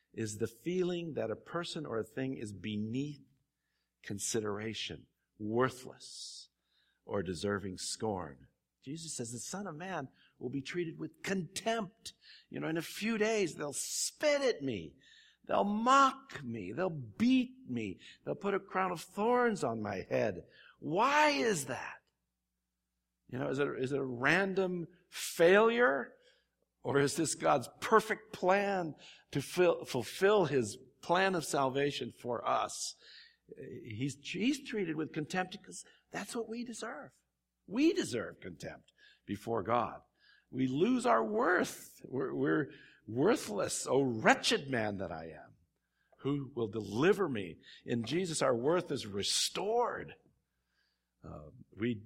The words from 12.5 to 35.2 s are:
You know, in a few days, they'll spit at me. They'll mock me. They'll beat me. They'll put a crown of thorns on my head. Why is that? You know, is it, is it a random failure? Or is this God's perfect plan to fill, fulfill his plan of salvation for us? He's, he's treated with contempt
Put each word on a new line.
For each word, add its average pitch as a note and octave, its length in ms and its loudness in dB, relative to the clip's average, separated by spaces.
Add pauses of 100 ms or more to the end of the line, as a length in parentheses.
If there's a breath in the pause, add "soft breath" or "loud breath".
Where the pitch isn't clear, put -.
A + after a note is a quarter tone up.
You - 80 -8
know, D3 80 -4
in D#3+ 100 -2
a D#3+ 60 -2
few A3 340 -4
days, G#3 380 0
they'll D3 180 -6
spit - 680 0
at B3+ 200 0
me. G2+ 320 -4 (540 soft breath)
They'll - 160 2
mock A#3 800 4
me. A2+ 280 -6
They'll E3+ 180 -2 (280)
beat B3+ 360 4 (140)
me. A2 320 -4 (240 loud breath)
They'll C#3+ 120 -4
put G3 180 -2
a F#3+ 60 0
crown F#3+ 320 -2
of E3 100 -6
thorns A3+ 640 2
on A2+ 180 -2
my G2+ 280 -4
head. A2 340 0 (360 loud breath)
Why C4+ 500 4
is A#3 360 2
that? B2 300 -8 (1300)
You B2 100 -6
know, C#3+ 100 -2
is C3+ 100 -2
it, C#3+ 80 2 (120)
is C3 120 -2
it C3+ 80 0
a C3+ 40 -2
random F3+ 840 2 (220 soft breath)
failure? A#3 1040 6 (720 soft breath)
Or C3 160 2
is C#3 160 4
this D#3+ 180 0
God's D3+ 360 2 (100)
perfect - 540 4
plan F#3+ 600 2 (380 loud breath)
to C#3 100 -2
fill, E3+ 440 4
fulfill F#3+ 600 2
his C3 320 0 (240)
plan F#3+ 320 2
of E3 100 0
salvation C#3 760 0
for B2 280 -4
us? - 480 -2 (880 loud breath)
He's, A#2+ 380 -4
he's A#3+ 420 -2
treated F3+ 320 -4
with D3+ 180 -4
contempt F3+ 460 -4